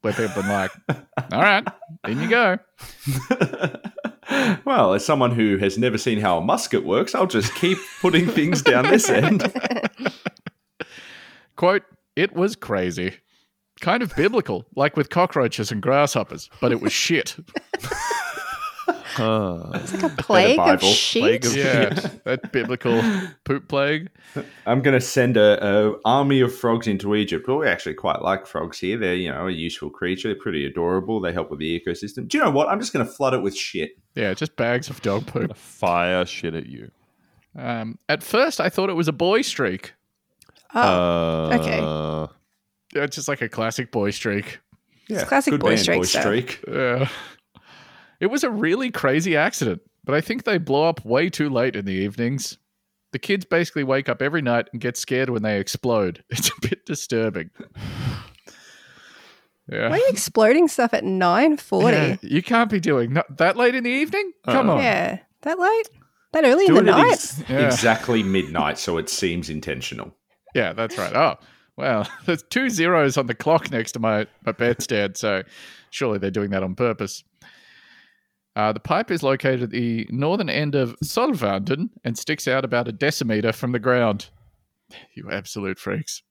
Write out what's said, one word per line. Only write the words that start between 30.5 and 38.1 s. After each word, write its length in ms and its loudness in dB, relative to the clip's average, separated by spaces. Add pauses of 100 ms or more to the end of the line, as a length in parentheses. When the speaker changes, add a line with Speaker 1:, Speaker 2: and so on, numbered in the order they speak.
Speaker 2:
adorable. 560 -2
They 120 -2
help 180 -4
with 80 -8
the 200 -4
ecosystem. 500 -8
Do 100 0
you 60 2
know 80 4
what? 160 2
I'm 100 0
just 140 -8
gonna 120 0
flood 300 -2
it 80 0
with 140 -4
shit. 420 -8 (160)
Speaker 1:
Yeah, 180 -2
just 220 -6
bags 340 -2
of 140 -14
dog 240 -2
poop. 300 -2
Speaker 3:
Fire 680 0
shit 300 -6
at 120 -6
you. 240 -16 (680)
Speaker 1:
Um, 400 -8 (100)
at 140 -2